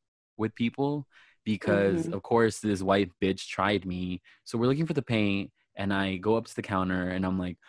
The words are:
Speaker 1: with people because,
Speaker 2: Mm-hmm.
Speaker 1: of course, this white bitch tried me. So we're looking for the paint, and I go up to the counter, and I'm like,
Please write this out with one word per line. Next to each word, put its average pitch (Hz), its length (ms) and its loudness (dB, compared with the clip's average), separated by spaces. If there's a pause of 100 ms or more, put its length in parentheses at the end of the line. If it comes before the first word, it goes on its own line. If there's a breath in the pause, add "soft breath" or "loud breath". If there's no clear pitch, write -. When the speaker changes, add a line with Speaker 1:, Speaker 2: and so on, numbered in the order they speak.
(360)
Speaker 1:
with 110 180 -2
people 139 520 -2 (380 soft breath)
because, 101 600 2
Speaker 2:
Mm-hmm. - 100 -4
Speaker 1:
of 98 80 -6
course, 113 360 2
this 101 240 -2
white 95 280 2 (120)
bitch 95 240 0
tried 98 400 0
me. 90 340 -4 (240 soft breath)
So - 140 -6
we're 120 80 2
looking 147 200 2
for 160 80 -4
the 143 80 0
paint, 101 480 0 (240)
and 101 180 -2
I 98 240 0
go 107 200 2
up 113 100 -2
to - 80 -16
the - 80 -6
counter, 92 460 0
and 92 180 -2
I'm 92 120 0
like, 90 180 -4 (120 soft breath)